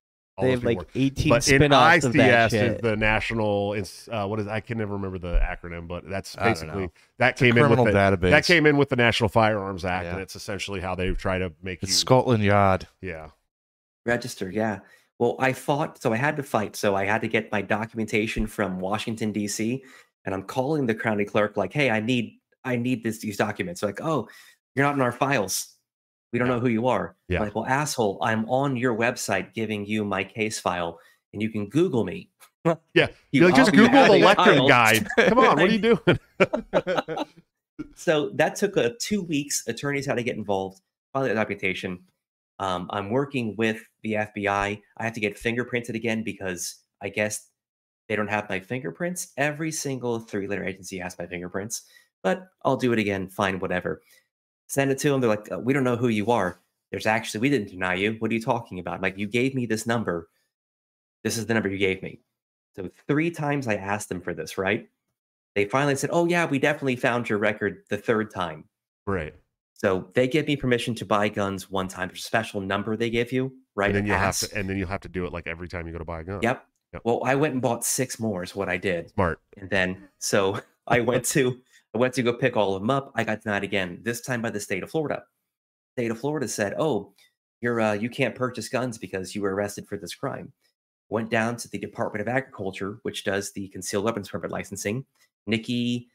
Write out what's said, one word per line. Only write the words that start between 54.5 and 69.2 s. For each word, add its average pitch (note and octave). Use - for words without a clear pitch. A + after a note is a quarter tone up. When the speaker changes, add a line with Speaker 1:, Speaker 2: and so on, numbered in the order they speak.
Speaker 4:
Send C3+
it C3+
to D3
them. C3+
They're B2
like, G#2
"Uh, F#2
we A#2+
don't C#3
know B2
who A#2+
you G#2+
are." F#2+
There's F#2+
actually, A2
"We C3+
didn't A#2
deny F#2
you. G2+
What A2+
are A2+
you A2+
talking A#2
about?" F2
Like, F#2+
"You G#2
gave B2
me B2
this A2
number. F2+
This G#2+
is A2
the A2+
number G2
you G2
gave F#2+
me." -
So F2+
three D#3+
times C#3+
I G#2+
asked G2+
them F2+
for F2
this, D#2
right? G2
They G2+
finally C#3
said, C3+
"Oh, E3+
yeah, E3+
we C#3
definitely C#3
found A#2+
your G#2
record," G#2
the G2+
third A2
time. E2
Speaker 1:
Right. F2+